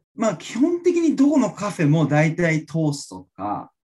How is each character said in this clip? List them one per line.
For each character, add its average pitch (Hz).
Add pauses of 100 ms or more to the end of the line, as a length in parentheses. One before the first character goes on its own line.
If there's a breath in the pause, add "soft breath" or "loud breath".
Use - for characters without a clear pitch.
(140)
ま 220
あ、 -
基 -
本 349
的 349
に 330
ど 277
こ 302
の 214
カ 202
フ -
ェ 151
も 156
大 151
体 160
ト -
ー 156
ス -
ト 92
と 92 (120)
か、 98 (120)